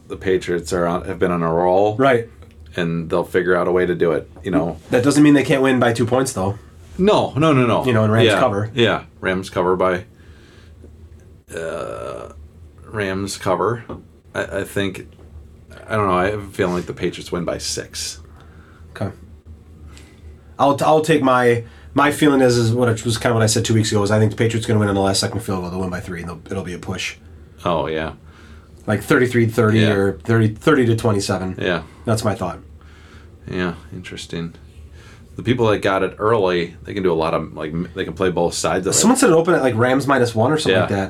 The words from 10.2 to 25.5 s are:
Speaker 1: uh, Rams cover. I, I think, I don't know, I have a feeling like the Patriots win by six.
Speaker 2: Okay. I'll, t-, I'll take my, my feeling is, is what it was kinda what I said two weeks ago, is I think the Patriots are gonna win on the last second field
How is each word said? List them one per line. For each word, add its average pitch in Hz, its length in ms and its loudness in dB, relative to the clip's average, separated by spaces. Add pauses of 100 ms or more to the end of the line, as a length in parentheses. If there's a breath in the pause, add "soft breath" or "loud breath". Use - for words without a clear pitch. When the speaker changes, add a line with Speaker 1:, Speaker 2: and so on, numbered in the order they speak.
Speaker 1:
uh, 64 760 -10 (540)
Rams 98 500 -4
cover. 101 480 -2 (500)
I, 95 240 -6
I 98 60 -4
think, 95 440 -6 (800)
I - 100 -4
don't 104 120 2
know, 92 100 2
I 95 120 2
have 104 120 -6
a 98 60 -14
feeling 92 260 0
like 87 120 -4
the - 80 -8
Patriots - 360 -6
win 85 140 -4
by - 140 -4
six. - 640 -10 (680 soft breath)
Speaker 2:
Okay. 95 240 -8 (1400 loud breath)
I'll, 139 180 4
t-, 160 80 -2
I'll 156 180 6
take 151 200 2
my, 123 420 4 (300 loud breath)
my 143 160 4
feeling 143 300 4
is, 123 160 6
is 113 160 2
what 123 160 2
it 113 160 -2
was 117 140 -2
kinda 120 160 0
what 110 80 2
I 107 40 4
said 110 180 0
two 113 100 0
weeks 107 180 2
ago, 104 100 2
is 98 80 0
I 107 80 4
think 107 140 4
the - 40 -10
Patriots 113 300 0
are - 20 0
gonna 110 120 2
win 104 80 2
on 98 60 0
the 98 60 2
last 98 200 2
second 104 200 -4
field 92 220 -6